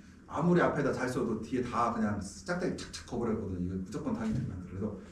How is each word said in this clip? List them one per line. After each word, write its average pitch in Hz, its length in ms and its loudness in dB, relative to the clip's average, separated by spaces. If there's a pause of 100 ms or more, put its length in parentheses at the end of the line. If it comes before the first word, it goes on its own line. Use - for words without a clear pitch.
(320)
아무리 175 280 6
앞에다 127 320 4
잘 127 160 0
써도 110 340 0
뒤에 127 180 -2
다 113 320 2
그냥 107 280 2
짝짝이 175 560 -2
착착 - 320 -10
거버렸거든요. 92 680 0
이거 92 100 -2
무조건 131 300 -4
단위 110 180 0
틀리면 - 200 -2
안 90 100 -6
돼요. - 80 -10
그래서 - 260 -4 (160)